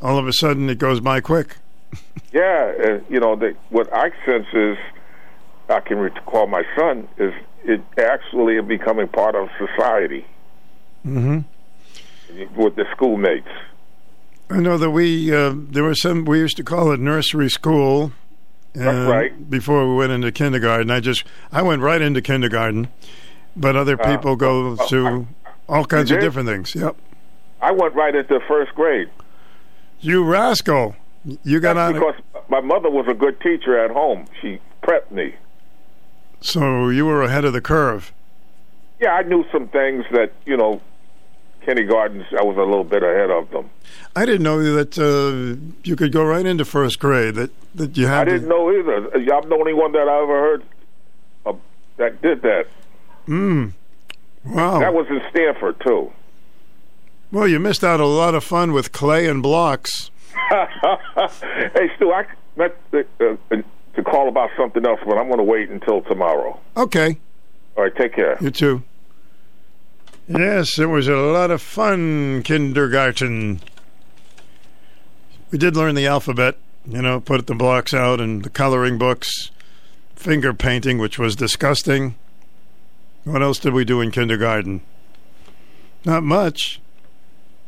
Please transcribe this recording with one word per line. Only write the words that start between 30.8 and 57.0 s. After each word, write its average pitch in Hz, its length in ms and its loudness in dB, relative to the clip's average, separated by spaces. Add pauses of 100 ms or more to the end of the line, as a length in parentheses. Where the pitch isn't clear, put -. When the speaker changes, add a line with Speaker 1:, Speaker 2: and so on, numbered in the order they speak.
Speaker 1:
You 151 160 2
got 170 140 4
Speaker 2:
That's 170 220 2
Speaker 1:
out 156 60 0
of 151 200 4
Speaker 2:
because - 260 -12
my 135 140 2
mother 160 260 2
was 139 180 2
a 123 60 4
good 135 300 2
teacher 147 360 2
at 113 120 4
home. 123 340 0 (160)
She 98 180 -6 (240)
prepped - 280 2
me. 92 240 -4 (1080)
Speaker 1:
So 131 480 0
you 131 160 2
were 151 180 2
ahead 135 220 2
of 135 80 2
the 120 80 -2
curve. 131 500 2 (880)
Speaker 2:
Yeah, 226 120 2
I 175 140 4
knew 170 280 2
some 131 160 -2
things 135 440 0
that, 113 200 4 (140)
you 139 100 0
know, 107 240 2 (840)
kindergartens, 107 580 2 (140)
I 101 40 4
was 101 140 2
a 98 60 4
little 98 220 4
bit 98 180 2
ahead 92 280 4
of 82 200 0
them. 69 180 -6 (480)
Speaker 1:
I 196 80 2
didn't 208 200 4
know 156 180 2
that, 147 360 2
uh, 139 600 2 (240)
you 175 100 -2
could 151 160 2
go 156 140 4
right 170 220 2
into 175 180 2
first 135 340 0
grade, 123 360 4
that, 120 160 -2 (240)
that 156 240 -4
you 123 80 6
had 143 160 4
Speaker 2:
I - 20 2
Speaker 1:
to 170 140 4
Speaker 2:
didn't 160 100 -2
know 170 240 4
either. 139 420 0
I'm 143 360 2
the 160 60 6
only 156 180 2
one 156 180 4
that 147 160 4
I 147 140 4
ever 143 180 2
heard 151 220 4 (840)
of 101 160 -6 (380)
that 120 240 0
did 156 180 2
that. 101 260 2 (600)
Speaker 1:
Mm. 156 440 2 (720)
Wow. 165 320 2
Speaker 2:
That 165 160 4
was 160 160 2
in 139 180 0
Stanford, 147 580 0
too. 95 240 2 (1200)